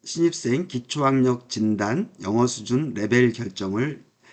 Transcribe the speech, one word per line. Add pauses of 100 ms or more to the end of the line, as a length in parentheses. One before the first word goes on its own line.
신입생
기초학력
진단
영어
수준
레벨
결정을 (280)